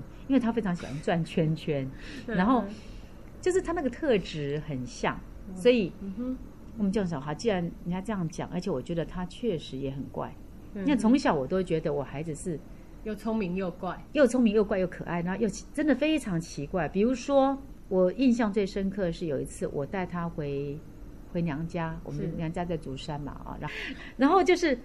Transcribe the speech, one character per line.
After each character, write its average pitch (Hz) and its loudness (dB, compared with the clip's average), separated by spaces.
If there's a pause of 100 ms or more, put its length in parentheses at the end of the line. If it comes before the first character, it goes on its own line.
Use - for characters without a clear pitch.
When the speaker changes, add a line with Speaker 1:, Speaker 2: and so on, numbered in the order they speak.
(280)
Speaker 1:
因 262 2
为 269 6
他 226 4
非 233 0
常 180 0
喜 - -6
欢 143 -6
转 170 2
圈 160 2
圈。” 139 -2 (240)
Speaker 2:
<laughs> 269 -10
嗯 233 -2
哼。 - -
Speaker 1:
然 180 4
后 240 6 (800)
就 - 2
是 370 4
他 - -4
那 349 0
个 262 0
特 247 4
质 151 -2
很 127 -4
像， 135 -2 (300)
Speaker 2:
嗯。 190 -10
Speaker 1:
所 185 6
以 220 2
Speaker 2:
嗯 196 -6
哼。 254 -4 (400)
Speaker 1:
我 220 0
们 196 2
就 196 2
想 165 -2
：“好， 147 -4
既 156 -4
然 185 2 (220)
人 180 -2
家 185 -2
这 202 -6
样 185 -2
讲， 151 -6
而 - -4
且 202 -4
我 135 0
觉 135 -6
得 156 0
他 180 -6
确 202 -2
实 135 -10
也 135 -4
很 135 -6
怪。” 131 -6 (480)
Speaker 2:
嗯 202 -6
哼。 - -4
Speaker 1:
因 294 4
为 262 6
从 220 6
小 269 4
我 135 2
都 185 2
觉 165 0
得 156 0
我 143 0
孩 139 -6
子 165 -6
是 147 -6 (440)
Speaker 2:
又 214 -6
聪 220 -2
明 185 0
又 190 -2
怪。 175 -6 (140)
Speaker 1:
又 294 10
聪 247 4
明 208 6
又 208 6
怪 202 2
又 185 4
可 - -6
爱， 170 0
然 175 0
后 202 -4
又 226 4
奇-， - -6
真 302 2
的 277 6
非 302 2
常 175 -2
奇 147 -6
怪。 165 0
比 190 2
如 247 4
说， 269 4 (320)
我 185 6
印 247 6
象 233 2
最 208 2
深 196 -2
刻 190 0
是 165 -6
有 135 0
一 135 -4
次 - -6
我 143 -2
带 185 -2
他 175 -4
回， 143 -4 (560)
回 175 0
娘 165 -2
家， 165 -4
我 - -10
们 147 -4
Speaker 2:
是。 156 -2 (100)
Speaker 1:
娘 160 -2
家 175 -4
在 175 -2
竹 139 -8
山 147 -6
嘛， 143 -6 (120)
啊， - -8
然 147 -6
后， - -8 (420)
然 269 8
后 359 8
就 370 8
是 302 4